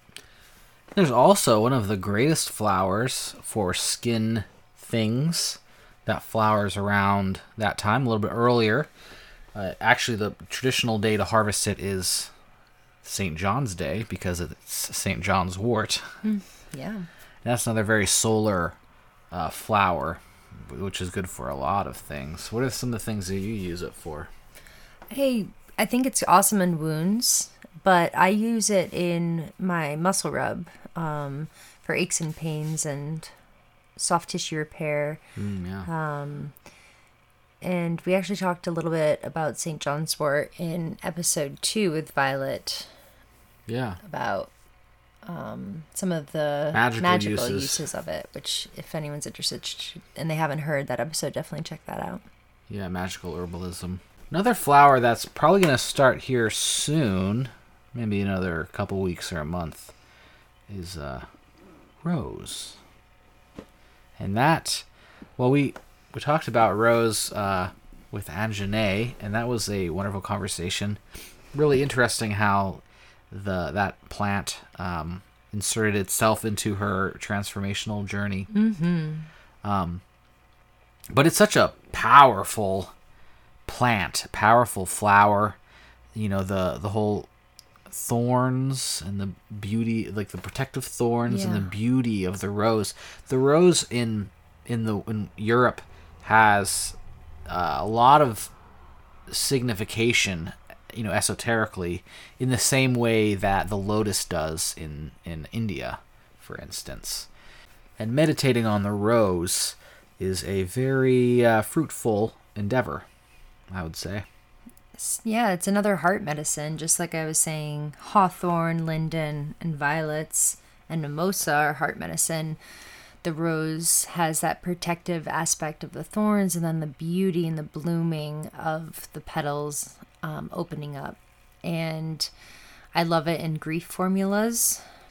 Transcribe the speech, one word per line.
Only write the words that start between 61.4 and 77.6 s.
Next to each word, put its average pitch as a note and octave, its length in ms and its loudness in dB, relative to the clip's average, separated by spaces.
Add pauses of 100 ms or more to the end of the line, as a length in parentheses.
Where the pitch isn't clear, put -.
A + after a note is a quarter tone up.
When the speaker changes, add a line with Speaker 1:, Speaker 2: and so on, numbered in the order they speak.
Speaker 1:
rose. G#2 720 -6 (1400)
And G2 180 -4
that, C#3+ 480 2 (520)
well, B2+ 140 4
we, C#3+ 240 2 (400)
we A2 60 -6
talked D3+ 280 0
about A2+ 280 4
rose, A#2 560 4
uh, G2 380 0 (400)
with G#2 180 -8
Anjanae, G#2+ 920 -2
and G#2 140 -6
that A#2 140 0
was A2+ 200 -2
a G2 220 -2
wonderful G2 300 -4
conversation. G2+ 800 -4 (560)
Really C#3+ 280 4
interesting B2 500 0
how G2 480 2 (500)
the, F#2+ 420 -4
that G2 360 -2
plant, G2+ 500 -4 (200)
um, F2 440 -6 (300)
inserted G#2 420 0
itself G#2 500 2
into G#2 320 -2
her F#2+ 440 -2
transformational G2+ 840 -4